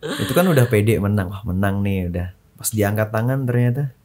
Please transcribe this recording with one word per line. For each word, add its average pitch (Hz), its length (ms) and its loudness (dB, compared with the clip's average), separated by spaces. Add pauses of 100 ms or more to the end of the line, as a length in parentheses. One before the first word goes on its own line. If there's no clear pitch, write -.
(180)
itu - 140 -2
kan 180 120 4
udah 143 220 4
pede 107 320 2
menang. 101 300 0
Wah, 101 160 -12
menang 98 360 0
nih 98 280 -2
udah. 87 200 -4 (260)
Pas - 140 -10
diangkat 107 420 0
tangan 120 320 -2
ternyata. 123 400 0 (220)